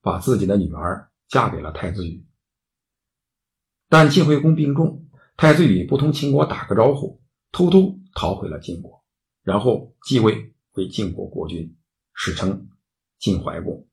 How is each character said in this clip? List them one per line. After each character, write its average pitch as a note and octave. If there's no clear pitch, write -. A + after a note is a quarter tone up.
把 F2
自 A#2+
己 F#2+
的 G2+
女 E2
儿 D#2+
嫁 A2+
给 D#2
了 D2+
太 F2+
子 F2+
羽。 E2
但 D#3
晋 D#3
惠 D3
公 D#3+
病 C#3+
重， -
太 D#3
子 E3
羽 F#2
不 C#3+
同 D3
秦 C#3+
国 D3
打 -
个 G2+
招 A#2
呼， -
偷 F3+
偷 F#3+
逃 F#2
回 F2+
了 D2+
晋 E2+
国， -
然 G2
后 A2+
继 C3
位 A2
为 F#2
晋 F#2+
国 F#2
国 -
君， E2
史 -
称 F#2+
晋 F2+
怀 E2
公。 -